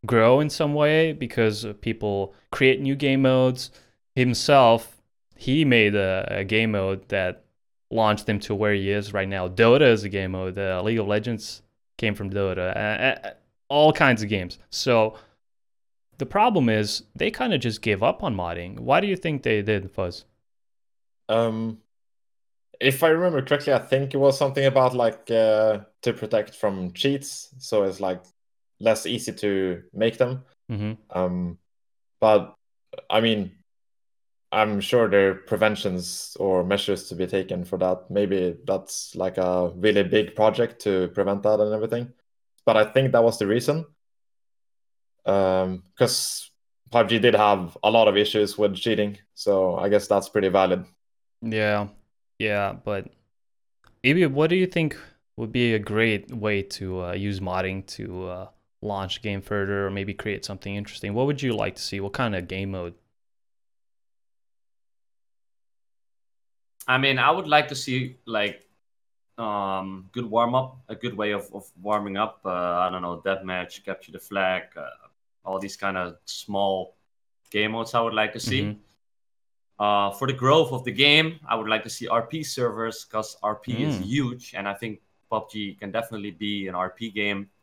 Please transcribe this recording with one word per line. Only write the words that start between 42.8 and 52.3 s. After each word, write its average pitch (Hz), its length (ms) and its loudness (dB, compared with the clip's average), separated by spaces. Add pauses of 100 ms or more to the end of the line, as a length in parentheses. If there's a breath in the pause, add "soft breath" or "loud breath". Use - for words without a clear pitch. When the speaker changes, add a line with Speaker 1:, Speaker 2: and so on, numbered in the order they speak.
Speaker 2:
think 131 280 2
that 117 100 6
was 113 160 4
the 101 80 0
reason. 147 380 0 (1400)
Um, 92 580 0 (120)
'cause - 560 -2 (400)
pub 117 160 4
G 113 100 2
did 113 160 6
have 101 480 4
a 104 80 4
lot 110 200 8
of 98 80 4
issues 104 400 2
with 101 180 0
cheating, 104 420 -2 (160)
so 95 440 0
I 98 100 -2
guess 101 180 2
that's 98 220 0
pretty 98 220 0
valid. 92 340 2 (580)
Speaker 1:
Yeah, 107 460 -2 (520)